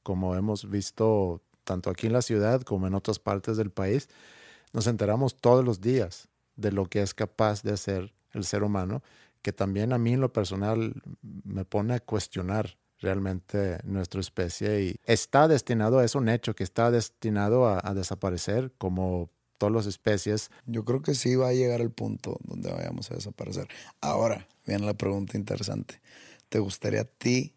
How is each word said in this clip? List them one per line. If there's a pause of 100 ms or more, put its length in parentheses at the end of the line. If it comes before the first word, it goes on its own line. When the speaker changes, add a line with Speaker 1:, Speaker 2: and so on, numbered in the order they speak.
Speaker 1:
como
hemos
visto (200)
tanto
aquí
en
la
ciudad
como
en
otras
partes
del
país. (640)
Nos
enteramos
todos
los
días (260)
de
lo
que
es
capaz
de
hacer (160)
el
ser
humano, (380)
que
también
a
mí
en
lo
personal (180)
me
pone
a
cuestionar (180)
realmente
nuestra
especie
y
está
destinado,
es
un
hecho
que
está
destinado
a,
a
desaparecer
como (300)
todas
las
especies. (160)
Speaker 2:
Yo
creo
que
sí
va
a
llegar
el
punto
donde
vayamos
a
desaparecer. (340)
Ahora, (180)
viene
la
pregunta
interesante. (480)
¿Te
gustaría
a
ti